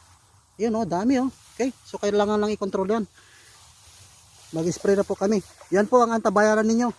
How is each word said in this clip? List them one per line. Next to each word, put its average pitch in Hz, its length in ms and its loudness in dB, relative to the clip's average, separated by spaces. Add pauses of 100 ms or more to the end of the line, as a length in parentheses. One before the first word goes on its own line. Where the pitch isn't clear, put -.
(540)
Ayan, 220 240 -2
oh, 226 80 -2
dami, 202 320 0
oh. 254 160 -2 (240)
Okay, 247 240 -2
so - 160 -12
kailangan 208 400 0
lang 208 160 0
i-control 196 320 -4
yan. 220 180 -2 (1400)
Mag-spray 175 480 -2
na 196 80 0
po - 80 -6
kami. 196 320 -2 (240)
Yan 196 160 2
po 247 160 4
ang 233 160 2
antabayaran 214 480 2
ninyo 233 240 0 (100)